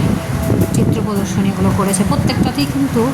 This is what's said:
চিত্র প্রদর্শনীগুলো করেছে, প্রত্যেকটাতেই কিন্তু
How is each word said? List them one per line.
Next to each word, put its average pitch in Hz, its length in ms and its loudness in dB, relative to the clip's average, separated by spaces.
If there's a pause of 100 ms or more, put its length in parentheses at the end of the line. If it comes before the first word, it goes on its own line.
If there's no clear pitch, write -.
(760)
চিত্র - 220 2 (100)
প্রদর্শনীগুলো 196 720 0
করেছে, 196 320 2
প্রত্যেকটাতেই 262 680 0
কিন্তু 269 280 0 (120)